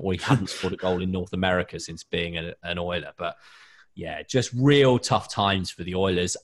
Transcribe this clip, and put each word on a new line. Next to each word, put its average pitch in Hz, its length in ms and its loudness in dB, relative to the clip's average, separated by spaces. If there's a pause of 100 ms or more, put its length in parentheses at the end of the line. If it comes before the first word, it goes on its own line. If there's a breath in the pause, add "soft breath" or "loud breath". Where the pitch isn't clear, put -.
or 95 120 0
he 90 100 -2
hadn't 98 260 2
scored 95 260 -4
a - 20 -6
goal 92 260 0
in 92 80 -2
North 90 220 -4
America 90 480 0
since 82 240 -12
being 85 340 -4
a, 82 240 -8
an 87 160 -6
Oiler. 87 400 -4
But, 85 160 -6 (640 loud breath)
yeah, 78 260 -10
just - 320 -2
real 135 440 6
tough - 300 0
times 98 420 0
for - 120 -12
the 90 140 -6
Oilers. 92 480 2